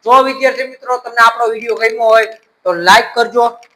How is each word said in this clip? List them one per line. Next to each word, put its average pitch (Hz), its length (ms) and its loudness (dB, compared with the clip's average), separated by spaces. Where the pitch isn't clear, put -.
જો 254 180 4
વિદ્યાર્થી 262 400 -4
મિત્રો 254 340 -8
તમને 233 240 -4
આપણો 233 260 2
વીડિયો 226 280 -6
ગમ્યો 226 280 -4
હોય 220 220 4
તો 180 100 -4
લાઈક 185 320 2
કરજો, 233 440 -2